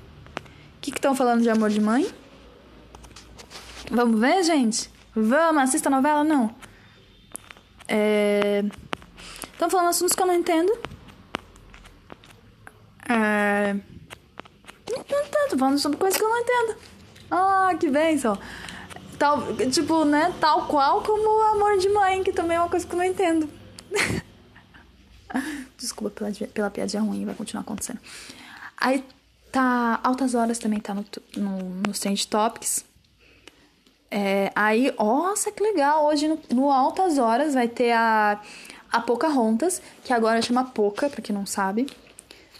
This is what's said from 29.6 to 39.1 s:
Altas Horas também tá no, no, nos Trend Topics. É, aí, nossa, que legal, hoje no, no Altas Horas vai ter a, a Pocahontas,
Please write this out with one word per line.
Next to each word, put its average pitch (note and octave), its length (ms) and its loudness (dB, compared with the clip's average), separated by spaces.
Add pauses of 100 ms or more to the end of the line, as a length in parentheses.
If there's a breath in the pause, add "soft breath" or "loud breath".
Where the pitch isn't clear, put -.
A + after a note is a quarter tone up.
Altas B3+ 320 0
Horas A#3 240 0
também G#3+ 200 -2
tá G#3 140 -8
no, G3+ 100 -6 (320)
no, G3 220 -4 (300)
nos G3+ 120 -6
Trend G3+ 280 -4
Topics. - 580 -2 (1200 soft breath)
É, G3 460 0
aí, A3 420 4
nossa, D#4+ 540 0
que G4+ 120 -4
legal, D#4 420 2
hoje D4+ 220 2
no, D#4 120 -2 (140)
no C4+ 180 2
Altas D#4 460 2
Horas C4 380 2
vai A#3 120 2
ter A#3 240 0
a, A3 480 2 (520 loud breath)
a A#3+ 100 2
Pocahontas, A#3+ 800 0 (220 loud breath)